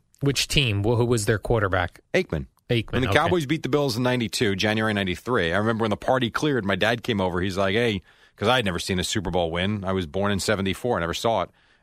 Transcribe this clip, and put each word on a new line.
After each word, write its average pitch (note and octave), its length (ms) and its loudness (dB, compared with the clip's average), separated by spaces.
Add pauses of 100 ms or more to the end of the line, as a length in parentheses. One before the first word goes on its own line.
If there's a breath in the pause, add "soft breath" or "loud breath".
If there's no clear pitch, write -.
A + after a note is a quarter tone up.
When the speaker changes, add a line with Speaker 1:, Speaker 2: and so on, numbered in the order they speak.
(220)
Speaker 1:
Which C#3 260 0
team? A2+ 340 2
Wh-, A#2 140 2
who A#2+ 100 2
was A#2 200 0
their A2 120 2
quarterback? F#2+ 600 0 (140)
Speaker 2:
Aikman. E2+ 320 0 (240)
Speaker 1:
Aikman, A#2+ 240 -2
Speaker 2:
When B2 100 0
the C3 60 0
Speaker 1:
okay. G#2 100 2
Speaker 2:
Cowboys E3 260 2
beat D3+ 180 -2
the C3+ 60 -4
Bills C#3+ 280 0
in B2+ 40 -2
ninety-two, A#2+ 540 0
January G#2+ 380 0
ninety-three, F#2+ 600 0
I F#2+ 40 2
remember A2 260 0
when A2 80 2
the G2+ 60 -2
party B2 340 0
cleared, C#3 340 0
my G2 120 0
dad A2 260 0
came G#2+ 180 0
over. F2+ 200 0
He's F#2+ 160 -2
like, G2 180 2
"Hey," A2+ 260 0 (360 soft breath)
'cause G2+ 100 0
I B2 80 4
had A#2+ 100 2
never F2 140 -2
seen F#2+ 180 -2
a F2 60 0
Super F#2 260 -2
Bowl E2+ 220 0
win. F#2+ 320 -2
I F#2 80 -4
was F#2 160 -2
born G2 240 -2
in G2 80 0
seventy-four, G2 580 -2
I E2+ 40 -2
never E2+ 120 -2
saw A2 300 0
it. E2 60 -10 (320 soft breath)